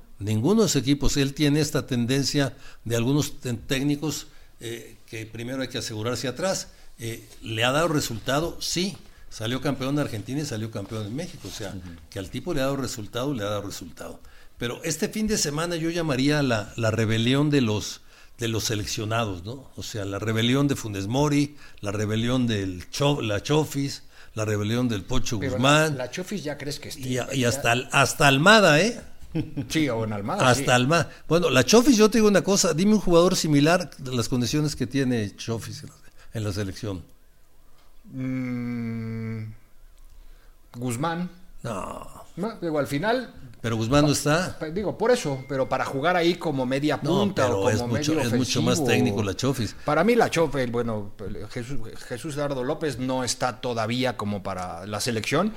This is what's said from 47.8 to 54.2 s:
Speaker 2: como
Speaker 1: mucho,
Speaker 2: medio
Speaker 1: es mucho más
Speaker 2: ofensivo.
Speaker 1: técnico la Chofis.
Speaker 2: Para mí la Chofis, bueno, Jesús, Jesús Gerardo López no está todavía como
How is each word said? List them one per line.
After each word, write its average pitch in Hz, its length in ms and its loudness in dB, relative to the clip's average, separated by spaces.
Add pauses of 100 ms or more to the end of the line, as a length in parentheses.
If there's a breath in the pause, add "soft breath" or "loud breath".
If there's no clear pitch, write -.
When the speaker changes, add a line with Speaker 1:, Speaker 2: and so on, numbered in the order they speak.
Speaker 2:
como 117 160 0
Speaker 1:
mucho, 151 180 0
Speaker 2:
medio 135 120 2
Speaker 1:
es 110 60 0
mucho 123 300 2
más 123 160 2
Speaker 2:
ofensivo. 135 80 0
Speaker 1:
técnico 120 360 2
la 98 120 -2
Chofis. 123 400 -2 (100)
Speaker 2:
Para 151 180 4
mí 233 120 4
la 175 160 4
Chofis, 143 400 0
bueno, 113 400 -2 (400)
Jesús, 131 260 -4 (300)
Jesús 139 280 -8
Gerardo 139 280 -2
López 131 360 -2
no 131 240 -2
está 120 380 -2
todavía 120 560 0
como 104 240 -4